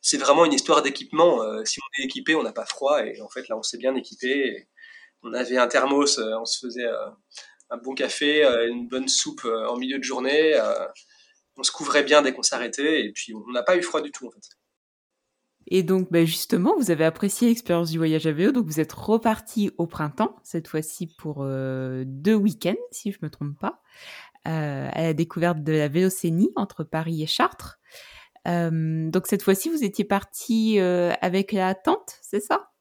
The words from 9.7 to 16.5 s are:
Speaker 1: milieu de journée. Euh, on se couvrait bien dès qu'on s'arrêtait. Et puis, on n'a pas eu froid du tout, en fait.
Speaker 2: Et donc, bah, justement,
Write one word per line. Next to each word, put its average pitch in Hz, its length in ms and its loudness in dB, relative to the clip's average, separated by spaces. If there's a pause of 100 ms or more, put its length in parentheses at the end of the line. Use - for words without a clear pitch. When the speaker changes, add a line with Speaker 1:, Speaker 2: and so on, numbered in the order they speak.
Speaker 1:
milieu 131 200 -6
de 131 60 -8
journée. 139 500 2
Euh, 110 320 0 (720)
on 135 60 -12
se - 80 0
couvrait 143 320 0
bien 147 180 6
dès 135 120 0
qu'on 131 100 -10
s'arrêtait. 139 600 -2
Et 104 100 -6
puis, - 200 -12
on 107 180 -14
n'a 123 120 -4
pas 185 140 4
eu 175 40 0
froid 160 200 -4
du 143 100 -10
tout, 131 160 -14
en - 20 -14
fait. - 180 -20 (1160)
Speaker 2:
Et 185 160 2
donc, 185 300 0
bah, 170 120 6
justement, 175 540 2